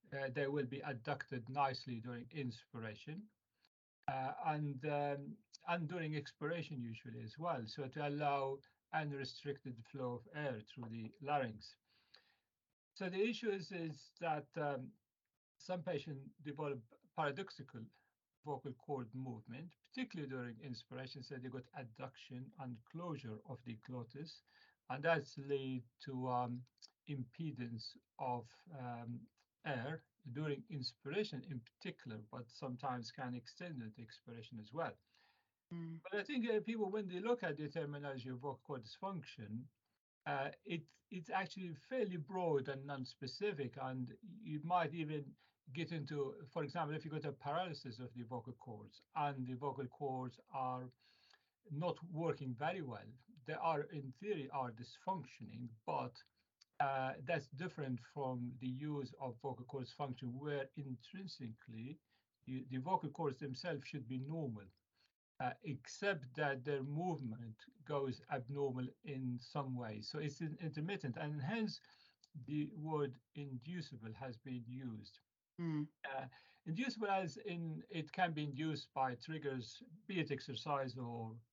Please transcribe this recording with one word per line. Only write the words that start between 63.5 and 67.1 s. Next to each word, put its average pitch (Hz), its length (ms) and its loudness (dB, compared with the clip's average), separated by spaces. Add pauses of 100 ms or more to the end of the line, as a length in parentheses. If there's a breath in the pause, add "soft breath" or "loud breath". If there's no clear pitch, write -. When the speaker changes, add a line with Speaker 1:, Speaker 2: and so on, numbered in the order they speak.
Speaker 1:
should 127 220 -6
be 131 200 0
normal, 127 400 -2 (760 soft breath)
uh, 123 80 4 (120)
except 170 600 2 (120)
that 139 280 4
their 139 200 2
movement 131 720 0 (320)